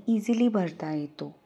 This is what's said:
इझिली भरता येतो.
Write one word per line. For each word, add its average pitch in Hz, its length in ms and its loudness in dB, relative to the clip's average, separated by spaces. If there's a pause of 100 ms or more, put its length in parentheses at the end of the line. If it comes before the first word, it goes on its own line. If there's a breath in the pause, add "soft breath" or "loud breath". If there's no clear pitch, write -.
इझिली 226 400 2
भरता 165 460 -2
येतो. 147 420 -8 (100)